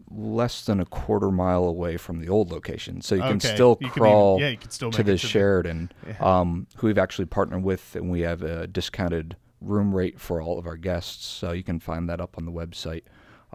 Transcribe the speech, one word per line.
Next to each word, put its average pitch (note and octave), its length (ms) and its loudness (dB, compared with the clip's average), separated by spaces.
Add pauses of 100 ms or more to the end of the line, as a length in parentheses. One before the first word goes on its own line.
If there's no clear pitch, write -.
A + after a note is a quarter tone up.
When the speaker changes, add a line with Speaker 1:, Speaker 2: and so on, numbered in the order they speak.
(120)
Speaker 1:
less A2 540 -4
than G2+ 160 2
a F2 40 0
quarter G2+ 460 0
mile F2+ 320 2
away E2+ 340 -2
from E2+ 220 -8
the D#2+ 80 -8
old F#2+ 240 2
location, E2+ 500 -10
so - 140 0
you F#2 60 2
can C3 160 0
Speaker 2:
Okay. A#2+ 180 0
Speaker 1:
still B2 240 8
Speaker 2:
You C3+ 80 -6
can - 0 -
even, B2 160 -2
Speaker 1:
crawl G#2 380 8
Speaker 2:
yeah, C#3+ 80 0
you F#2 80 -6
can - 120 -18
still A#2 220 -6
Speaker 1:
to A2 80 0
Speaker 2:
make G#2+ 80 4
it G#2 40 6
Speaker 1:
the F#2+ 60 4
Speaker 2:
to F2 60 -2
the - 60 -4
Speaker 1:
Sheraton, F2+ 640 2 (140)
Speaker 2:
Yeah. G#2 140 -10
Speaker 1:
um, F2+ 560 2
who - 120 -2
we've G#2+ 100 2
actually F#2+ 280 0
partnered F#2 380 -2
with, F#2+ 320 -2
and E2+ 160 -4
we F2 100 0
have E2+ 220 -2
a E2 240 -6
discounted E2+ 680 -4 (240)
room G2+ 340 0
rate F#2 240 0
for E2+ 220 -4
all E2 180 -4
of E2+ 80 -10
our E2 100 -10
guests, E2+ 480 -6
so - 280 -8
you F2+ 100 -6
can E2+ 160 -4
find E2+ 300 -6
that E2+ 100 -4
up F2 180 -10
on E2 80 -10
the E2+ 60 -8
website. E2 520 -10 (520)